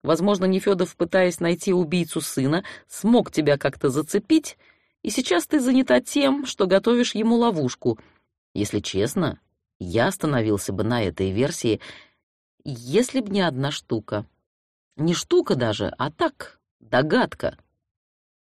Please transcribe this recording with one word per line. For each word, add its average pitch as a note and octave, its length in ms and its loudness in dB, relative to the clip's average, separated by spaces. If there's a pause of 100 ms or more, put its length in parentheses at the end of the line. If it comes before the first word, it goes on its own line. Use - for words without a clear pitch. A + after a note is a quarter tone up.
Возможно, F3 420 2
Нефедов, F#3 520 0
пытаясь F3+ 440 0
найти F3 320 0
убийцу E3+ 480 0
сына, D3 440 -2 (220)
смог A3+ 440 2
тебя D3 280 2
как-то C#3+ 300 -2
зацепить, D#3 680 0 (460)
и A#3 80 -6
сейчас E4 360 0
ты D#4 140 0
занята B3+ 400 4
тем, C#4 460 0
что - 200 -2
готовишь A3+ 480 2
ему A3+ 220 2
ловушку. D3+ 640 0 (560)
Если G2+ 260 -2
честно, B2+ 600 -2 (380)
я G#2+ 300 0
остановился A#2 640 -2
бы G2 120 -2
на A#2 180 0
этой F#2+ 280 -2
версии, A2+ 500 -2 (840)
если D3 560 -2
б G#3 100 -8
не G3 100 0
одна C#3+ 300 -2
штука. G#2+ 560 -6 (720)
Не E3 180 0
штука - 400 0
даже, A2 440 -2
а - 120 -4
так, - 500 -6 (200)
догадка. C3+ 760 0 (1000)